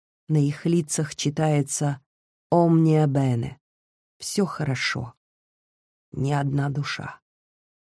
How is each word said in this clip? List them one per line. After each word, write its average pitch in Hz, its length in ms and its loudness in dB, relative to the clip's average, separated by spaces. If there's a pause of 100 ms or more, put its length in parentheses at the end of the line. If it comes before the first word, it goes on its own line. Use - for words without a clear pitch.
(280)
на 156 100 0
их 147 280 0
лицах 165 500 0
читается 147 840 -2 (540)
«Omnia 160 540 6
bene» — 131 480 0 (640)
«Все - 260 -2
хорошо». 131 680 -4 (1000)
Ни 135 220 -2
одна 143 360 0
душа. - 520 -8 (600)